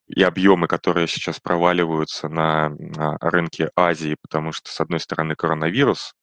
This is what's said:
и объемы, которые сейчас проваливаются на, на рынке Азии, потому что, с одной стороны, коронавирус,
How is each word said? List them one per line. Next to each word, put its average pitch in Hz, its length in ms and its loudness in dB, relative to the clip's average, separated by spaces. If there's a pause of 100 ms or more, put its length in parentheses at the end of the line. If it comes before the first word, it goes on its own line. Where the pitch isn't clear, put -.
и - 140 2
объемы, 90 460 4
которые 85 400 0
сейчас - 320 -6
проваливаются 85 880 0
на, 78 500 0
на 78 420 -4
рынке 82 560 0
Азии, 80 460 2
потому 78 300 -4
что, - 200 -12
с - 80 -4
одной 80 200 -2
стороны, 80 360 -4
коронавирус, 85 880 0